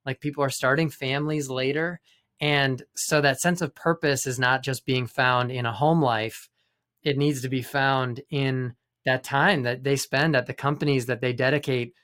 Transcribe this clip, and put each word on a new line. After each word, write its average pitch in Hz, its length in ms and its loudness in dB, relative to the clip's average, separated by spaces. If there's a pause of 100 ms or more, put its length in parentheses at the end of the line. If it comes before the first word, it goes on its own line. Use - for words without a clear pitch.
like, 135 160 -6
people 147 240 -2
are 135 60 2
starting 139 400 2
families 143 580 -2
later. 143 540 -2 (400)
And 139 400 0 (140)
so - 260 0
that 135 180 2
sense 175 220 0
of 151 140 -4
purpose 160 500 0
is 127 140 -4
not 127 240 2
just - 240 -6
being 127 180 0
found 123 460 2
in 123 160 -2
a 117 40 -2
home 156 300 2
life. 113 480 0 (540)
It 139 160 0
needs 143 240 0
to 131 60 -4
be 131 120 -2
found 131 600 0 (100)
in 131 420 -2 (320)
that 131 180 0
time 151 400 2
that 127 200 -4
they 139 120 0
spend 143 400 0
at 123 120 0
the 127 80 -6
companies 143 500 0
that 120 160 -4
they 127 120 0
dedicate 127 600 0 (100)